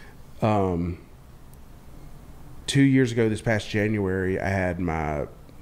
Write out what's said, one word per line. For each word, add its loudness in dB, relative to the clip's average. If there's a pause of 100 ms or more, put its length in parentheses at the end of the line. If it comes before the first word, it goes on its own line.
(420)
Um, 2 (1700)
two 4
years 6
ago, 4
this -2
past 0
January, 0
I -2
had 0
my, -2 (340)